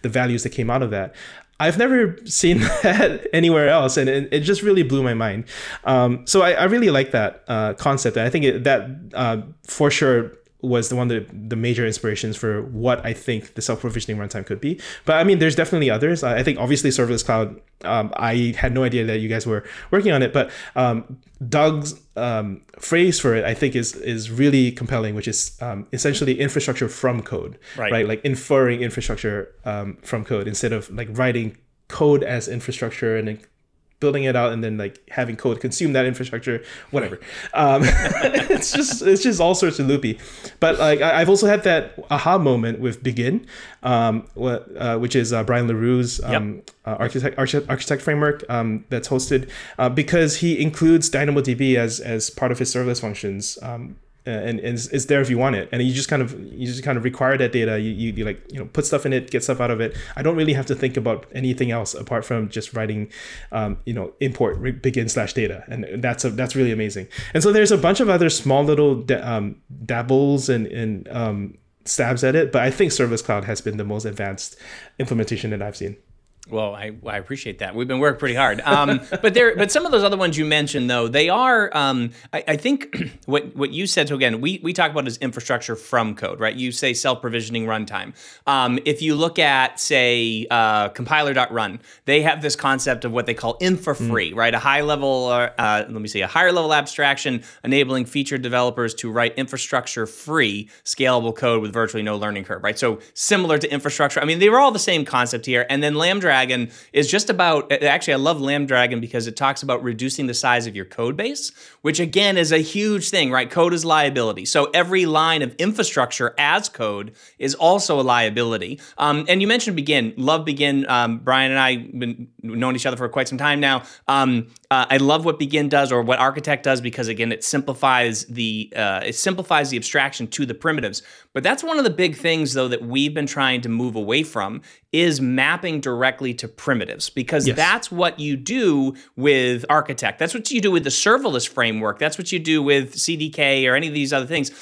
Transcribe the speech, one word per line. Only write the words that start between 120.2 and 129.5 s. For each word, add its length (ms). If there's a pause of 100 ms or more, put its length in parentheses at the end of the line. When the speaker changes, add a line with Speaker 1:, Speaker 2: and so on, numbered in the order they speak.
Speaker 2:
Begin. 420
Um, 300
Brian 320
and 100
I 180
been 500 (160)
known 320
each 100
other 120
for 120
quite 180
some 120
time 200
now. 220 (260)
Um, 420 (200)
uh, 220
I 60
love 280
what 140
Begin 300
does 220
or 120
what 160
Architect 440
does 180
because, 260
again, 240
it 120
simplifies 840
the, 500
uh, 280
it 120
simplifies 560